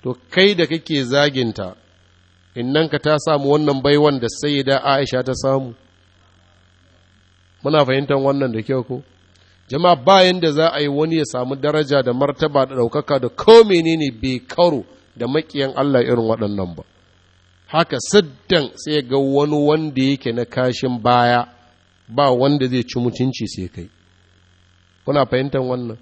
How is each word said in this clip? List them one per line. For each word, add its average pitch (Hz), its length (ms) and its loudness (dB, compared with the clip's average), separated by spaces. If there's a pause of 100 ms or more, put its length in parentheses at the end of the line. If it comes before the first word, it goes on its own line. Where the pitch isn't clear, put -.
To 127 100 -6 (160)
kai 196 260 2
da 170 120 0
kake 156 360 -4
zaginta, 123 720 -2 (800)
innanka 143 440 -2
ta 151 180 2
samu 143 340 0
wannan 147 320 2
baiwan 147 360 4
da 117 80 -4
Sayyida 139 560 -2
Aisha 135 400 0
ta 127 100 -4
samu. 135 400 -2 (1900)
Muna 147 220 2
fahimtar 135 320 0
wannan 139 360 0
da 110 80 -4
kyau 131 220 -4
ko? 123 180 -10 (680)
Jama'a 170 260 2
ba 185 300 6
yanda 180 260 2
za 156 220 0
a 143 80 -4
yi 147 60 -2
wani 156 300 -2
ya 156 80 0
samu 127 300 -6
daraja 143 480 0
da 123 100 0
martaba 139 520 0
da 135 100 -12
ɗaukaka 131 460 -2
da 120 80 -4
ko 226 340 8
menene 165 480 0 (100)
bai 127 180 -4
karo 156 440 -2 (340)
da 117 100 -8
maƙiyan 139 480 -4
Allah 135 280 2
irin 120 260 0
waɗannan 101 460 -4
ba. 98 80 -16 (840)
Haka 156 320 -4
siddan 156 760 0
sai 151 260 -4
ga 127 160 -2
wani 139 380 0 (120)
wanda 151 360 0
yake 135 280 -2
na 117 140 -4
kashin 123 580 -4
baya, 120 420 2 (640)
ba 131 240 0
wanda 131 360 0
zai 123 160 -2
ci - 160 -8
mutunci 120 480 -2
sai 92 200 -10
kai. - 220 -16 (1160)
Kuna 139 200 0
fahimtar 135 360 -2
wannan? 127 400 -6